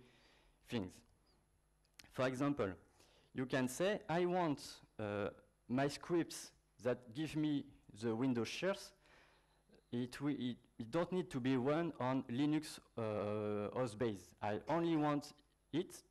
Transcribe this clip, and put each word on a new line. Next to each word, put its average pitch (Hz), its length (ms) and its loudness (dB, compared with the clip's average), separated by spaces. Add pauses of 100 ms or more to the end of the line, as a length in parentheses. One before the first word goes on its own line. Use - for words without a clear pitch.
(680)
things. 107 260 -4 (1160)
For 131 140 2
example, 131 440 2 (640)
you 127 120 -2
can 127 220 0
say, 185 400 0
"I 170 160 2
want, 175 380 2 (360)
uh, 104 300 -2 (400)
my 135 200 2
scripts - 640 -2 (300)
that 120 320 -2
give 147 220 -2
me 151 300 2 (360)
the 113 140 2
Windows 117 320 2
shares, - 440 -4 (1000)
it 120 200 -2
wi-, 143 260 -2
it, 120 180 -4 (220)
it 113 120 -10
don't 170 220 0
need 180 180 0
to 135 100 -2
be 131 160 4
run 151 440 2
on 131 300 2
Linux, 147 500 0 (160)
uh, 104 840 0
host 117 200 -2
base. 107 440 -2
I 104 260 0
only 165 280 2
want 147 380 0 (380)
it 180 380 -4